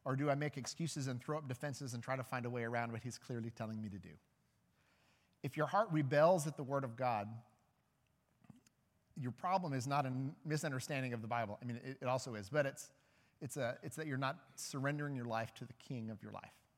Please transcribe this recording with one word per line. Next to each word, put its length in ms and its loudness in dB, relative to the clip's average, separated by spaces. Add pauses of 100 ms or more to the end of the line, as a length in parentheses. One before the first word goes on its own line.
Or 120 2
do 160 6
I 40 6
make 220 0
excuses 480 -2
and 160 -2
throw 160 0
up 100 -6
defenses 460 -4
and 80 -4
try 140 -2
to 80 0
find 240 -2
a 20 -2
way 140 0
around 280 2
what 120 -4
he's 160 -6
clearly 320 -4
telling 280 -4
me 100 -4
to 100 -8
do? 100 -12 (1300)
If 120 -4
your 120 2
heart 240 4
rebels 560 6
at 100 -4
the 60 -4
word 200 0
of 140 -6
God, 300 2 (1900)
your 100 -2
problem 420 2
is 120 0
not 200 4
a 80 0 (320)
misunderstanding 640 0
of 100 -2
the 60 -6
Bible. 340 0
I 40 -6
mean, 180 -4
it, 180 -8
it 60 -2
also 280 0
is, 140 -6
but 160 6
it's, 240 -6 (520)
it's 160 -6
a, 260 0
it's 140 -8
that 100 -4
you're 100 -2
not 200 2 (180)
surrendering 580 -2
your 120 -2
life 300 0
to 100 -10
the 80 -12
king 360 -6
of 140 -8
your 80 -12
life. 220 -12 (240)